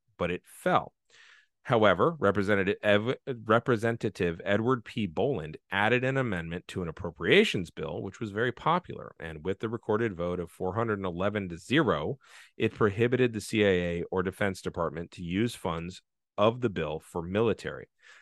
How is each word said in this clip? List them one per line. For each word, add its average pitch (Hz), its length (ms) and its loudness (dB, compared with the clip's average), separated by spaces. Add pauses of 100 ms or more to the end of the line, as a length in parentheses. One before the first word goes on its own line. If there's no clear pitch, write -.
(180)
but 87 140 -2
it 90 140 -6
fell. - 480 -2 (680)
However, 110 560 4
Representative 98 640 2
Ev-, 107 360 4 (280)
Representative 110 1000 0
Edward 110 420 2
P. 113 200 -4
Boland 87 520 -4 (140)
added 110 320 2
an 135 140 0
amendment 90 520 -4
to 95 120 -6
an 85 60 -4
appropriations 101 840 0
bill, 82 320 -8
which 101 180 -10
was 107 120 -8
very 113 200 -2
popular, - 680 -4
and 80 240 -12
with 95 160 -4
the 110 100 -4
recorded 110 460 -2
vote 87 240 -4
of 85 100 -6
four 92 260 -6
hundred 113 240 -2
and 95 60 -6
eleven 95 440 -2
to 85 80 -10
zero, 110 600 0 (400)
it 113 160 0
prohibited 117 600 2
the 104 80 -4
C 104 240 2
I 98 40 6
A 87 420 2
or 92 120 0
Defense 95 380 -2
Department 82 500 -4
to - 120 -14
use 95 320 -2
funds 85 460 -6 (360)
of 117 240 4
the 120 80 2
bill 80 300 -4
for - 220 -8
military, 90 680 -2 (320)